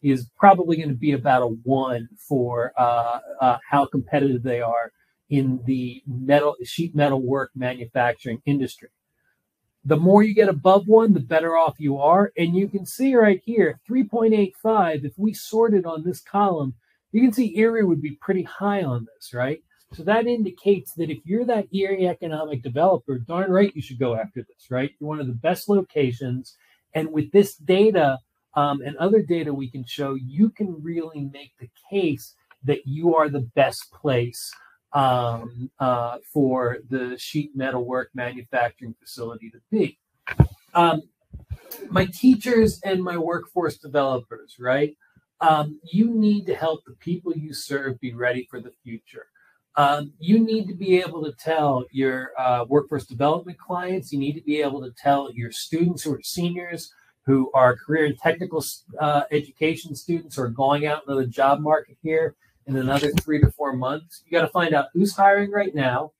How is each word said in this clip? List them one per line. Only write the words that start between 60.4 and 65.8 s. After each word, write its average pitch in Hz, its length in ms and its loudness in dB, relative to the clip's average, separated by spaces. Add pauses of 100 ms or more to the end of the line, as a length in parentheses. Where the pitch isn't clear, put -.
are 123 80 -4
going 143 380 0
out 151 200 -4
into 139 140 -2
the 127 60 -2
job 139 340 2
market 151 400 -2
here 160 340 -2 (300)
in 135 100 -4
another 139 360 0
three 151 280 0
to - 120 6
four 143 200 -6
months. 131 540 -8
You 170 120 -2
gotta - 140 0
find 175 220 0
out 139 200 0
who's 196 220 0
hiring 202 360 4
right 202 220 -2
now. 135 460 -2